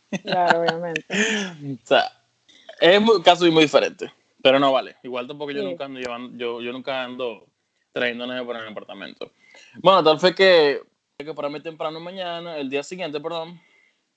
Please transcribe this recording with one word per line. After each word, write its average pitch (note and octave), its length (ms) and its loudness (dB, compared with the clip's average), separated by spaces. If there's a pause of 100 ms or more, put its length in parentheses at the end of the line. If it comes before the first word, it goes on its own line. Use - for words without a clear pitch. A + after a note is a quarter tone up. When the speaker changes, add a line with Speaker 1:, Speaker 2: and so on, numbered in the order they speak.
(240)
Speaker 1:
Claro, F3 360 2
obviamente. E3 500 -4
Speaker 2:
O F#3 760 -4
sea, - 260 2 (680)
es F#3 200 6
muy, A3 160 4
un E3+ 60 -2
caso F3 280 6
muy D#3+ 120 6
diferente, A#2+ 500 2 (300)
pero C3+ 160 6
no C#3 120 4
vale, A#2+ 320 -2
igual B2 240 -10
tampoco D3 260 -10
yo C#3 100 -6
Speaker 1:
Sí. C3+ 40 -6
Speaker 2:
nunca D3+ 200 -10
ando C3+ 140 -14
llevando, A#2+ 360 -10
yo, A#2+ 240 -8
yo A#2+ 100 -8
nunca C3 320 -8
ando B2 440 -10 (460)
trayendo A#2+ 320 -4
a - 20 -8
nadie B2+ 180 -8
por A#2+ 120 -8
el A2+ 120 -14
apartamento. G2 600 -16 (460)
Bueno, F3 280 6
tal D#3 160 4
fue F3 140 2
que, E3 480 6 (340)
que D3 160 -10
pararme D3 280 -8
temprano D#3+ 380 -10
mañana, E3+ 600 -10
el C3+ 100 -8
día C#3+ 140 -4
siguiente, D#3 380 -10
perdón, E3 380 -8 (580)